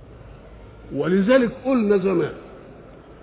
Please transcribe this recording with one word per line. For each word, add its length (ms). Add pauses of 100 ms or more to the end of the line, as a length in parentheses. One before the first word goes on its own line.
(960)
ولذلك 560 (140)
قلنا 320
زمان 340 (920)